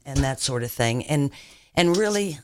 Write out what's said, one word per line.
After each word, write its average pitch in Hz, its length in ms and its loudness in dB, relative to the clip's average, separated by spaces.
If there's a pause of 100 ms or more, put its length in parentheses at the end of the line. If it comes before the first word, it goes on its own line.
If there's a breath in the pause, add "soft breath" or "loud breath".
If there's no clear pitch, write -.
and 139 140 -2
that 135 200 0
sort 123 220 -2
of 120 80 -6
thing. 120 340 0
And, 143 260 0 (440 loud breath)
and 175 220 4
really 202 480 0